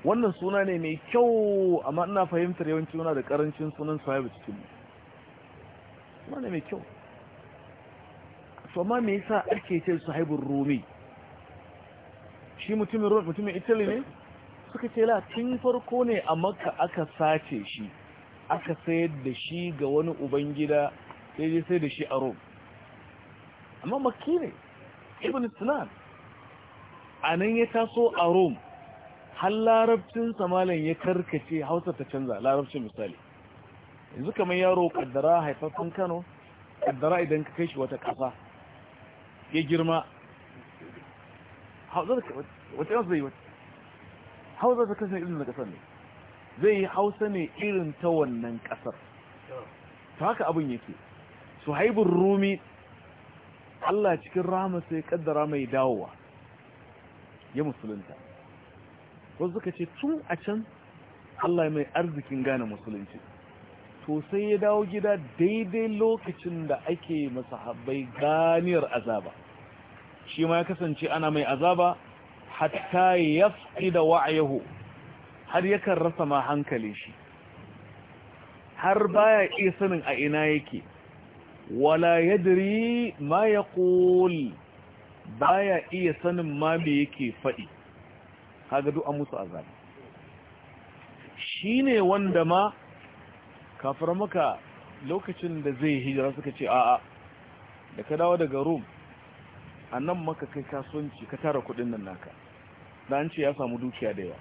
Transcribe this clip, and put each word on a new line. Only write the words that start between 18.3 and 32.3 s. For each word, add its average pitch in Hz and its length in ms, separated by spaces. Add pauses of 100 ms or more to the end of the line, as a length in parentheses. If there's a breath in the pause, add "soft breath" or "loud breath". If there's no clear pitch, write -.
aka - 280 (100)
sayar 165 220 (160)
da 131 100
shi 175 440
ga 143 100
wani 156 320
ubangida, 147 720 (440)
sai 156 200
ya 165 100
sayar 175 140
da 151 80
shi 147 160
a 135 160
Rome. 131 160 (1500)
Amma 226 160
Makki 277 420
ne, 277 120 (680)
Ibn 254 260 (100)
Sinan. 220 300 (1300)
A 160 140
nan 208 200
ya 233 100
taso 226 500
a 175 160
Rome, 170 240 (800)
har 180 160
larabcin 226 880
sa 190 80
malam 180 320
ya 156 160
karkace, 165 680
Hausa 170 280
ta 143 120
canza, 131 360